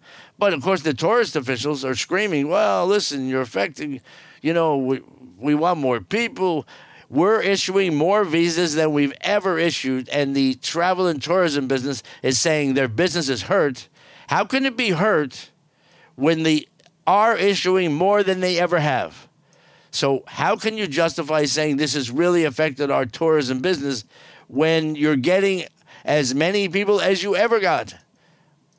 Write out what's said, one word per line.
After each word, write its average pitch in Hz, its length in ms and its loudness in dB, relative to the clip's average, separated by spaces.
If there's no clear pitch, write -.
But, 196 140 2
of 139 100 -4
course, 185 180 0
the 147 140 0
tourist 202 400 0
officials 135 500 -4
are 127 100 -2
screaming, 165 540 -2
"Well, 190 380 2
listen, 147 420 -2
you're 131 120 0
affecting, 147 600 -6
you 156 100 -2
know, 165 260 2
we, 131 240 -2
we 147 160 0
want 165 260 0
more 123 220 0
people." 185 640 -2
We're 185 320 2
issuing 190 520 0
more 185 300 2
visas 170 500 0
than 156 180 2
we've 143 300 0
ever 185 380 0
issued, 131 500 -2
and 139 260 -2
the 135 200 2
travel 180 500 -2
and 156 160 -2
tourism 151 460 0
business 131 340 -4
is 127 160 2
saying 151 340 0
their 135 140 0
business 147 420 -2
is 120 140 -2
hurt. 160 440 0
How 185 160 2
can 262 200 -2
it 247 100 -2
be 226 160 0
hurt 165 600 -2
when 160 260 2
they 151 240 2
are 208 320 4
issuing 185 560 2
more 196 300 2
than 185 160 0
they 180 180 0
ever 175 220 2
have? 123 480 -2
So 139 340 0
how 175 300 -2
can 220 200 -4
you 208 120 -4
justify 156 580 0
saying 151 320 0
this 143 160 0
has 131 160 -4
really 170 360 2
affected 143 440 -2
our 139 160 0
tourism 139 540 0
business 139 460 -2
when 156 480 0
you're 147 200 2
getting 180 520 0
as 135 300 0
many 190 340 0
people 196 320 0
as 180 220 0
you 196 140 -2
ever 220 240 2
got? 147 340 -2